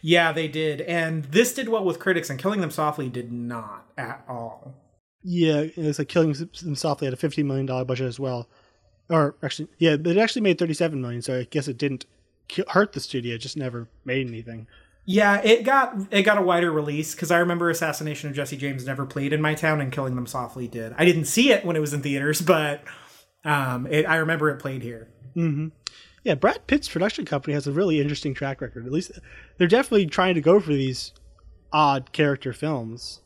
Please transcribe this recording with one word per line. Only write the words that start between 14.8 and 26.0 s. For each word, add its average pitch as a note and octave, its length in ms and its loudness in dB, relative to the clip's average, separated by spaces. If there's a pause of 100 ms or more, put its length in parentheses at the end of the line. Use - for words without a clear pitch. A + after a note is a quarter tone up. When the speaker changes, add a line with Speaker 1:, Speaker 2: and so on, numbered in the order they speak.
Speaker 1:
Yeah, G3+ 340 6
it A#3 200 6
got, C4 320 2 (160)
it G3+ 120 4
got G#3 160 6
a G3 40 2
wider F3 300 2
release, D3+ 420 -2
'cause E3 160 -4
I E3+ 80 6
remember E3+ 320 2
Assassination D3+ 580 -4
of C#3 60 -8
Jesse C#3+ 220 -6
James C3+ 280 -6
never C3+ 220 -4
played C#3 260 -4
in D#3 80 0
my D#3 140 2
town, D#3 260 0
and C3 120 -4
Killing C3 240 -4
Them B2 100 -6
Softly B2 400 -8
did. A2+ 320 -10
I D#3 60 4
didn't E3 220 4
see B3 260 4
it G3 120 2
when E3+ 120 0
it D#3 40 0
was D3 140 -2
in C#3+ 80 -2
theaters, C#3+ 400 0
but, D3+ 400 2 (640)
um, C3 420 0
it, D#3 220 2
I D#3+ 80 4
remember D#3 340 0
it C3+ 80 -6
played C3+ 240 -8
here. A2+ 260 -12 (280)
Speaker 2:
Mm-hmm. D#3+ 320 0 (560)